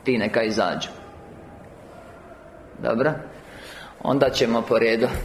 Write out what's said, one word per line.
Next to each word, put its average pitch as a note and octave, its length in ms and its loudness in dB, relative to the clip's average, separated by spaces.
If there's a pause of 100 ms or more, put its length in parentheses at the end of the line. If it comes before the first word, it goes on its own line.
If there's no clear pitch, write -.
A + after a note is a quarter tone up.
Ti B2 140 4
neka G#2+ 240 2
izađu. G2+ 460 0 (1900)
Dobro? B2 340 2 (880)
Onda C3+ 280 4
ćemo A#2 320 2
po A2+ 160 2
redu. A2+ 280 4 (180)